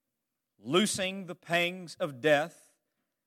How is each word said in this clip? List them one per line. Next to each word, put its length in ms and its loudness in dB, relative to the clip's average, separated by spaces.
loosing 640 0
the 80 -12
pangs 640 -4
of 220 -6
death, 500 2